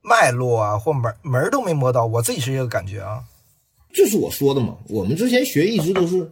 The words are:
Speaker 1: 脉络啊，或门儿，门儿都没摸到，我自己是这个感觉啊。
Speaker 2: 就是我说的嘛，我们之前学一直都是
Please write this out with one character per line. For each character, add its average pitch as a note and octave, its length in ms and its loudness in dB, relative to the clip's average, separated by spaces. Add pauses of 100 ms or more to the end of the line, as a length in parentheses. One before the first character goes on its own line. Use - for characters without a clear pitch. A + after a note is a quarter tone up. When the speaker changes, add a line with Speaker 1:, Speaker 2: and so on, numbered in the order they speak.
Speaker 1:
脉 A3 280 4
络 A#2+ 300 0
啊， G#2 160 0
或 B2+ 160 -2
门 B2+ 140 -2
儿， A2+ 160 -6
门 C3 180 0
儿 E3+ 100 0
都 C#4 120 0
没 F#3+ 100 -2
摸 C3+ 180 2
到， B2 140 2
我 A#2 160 0
自 A#3+ 140 -2
己 F#3+ 60 -6
是 C3 120 -4
这 C3+ 60 -2
个 B2+ 80 -2
感 G2+ 200 -4
觉 G2 140 -10
啊。 G#2 220 -10 (720)
Speaker 2:
就 G4 120 6
是 G#3+ 120 2
我 F#2+ 120 0
说 C#3 240 0
的 C3+ 60 0
嘛， A2 160 -4 (120)
我 G#2 140 -4
们 G#2+ 140 -2
之 A#3+ 140 0
前 B3+ 140 4
学 D#3+ 220 0
一 A3 120 0
直 E3+ 160 0
都 F#3 120 2
是 F3 260 -2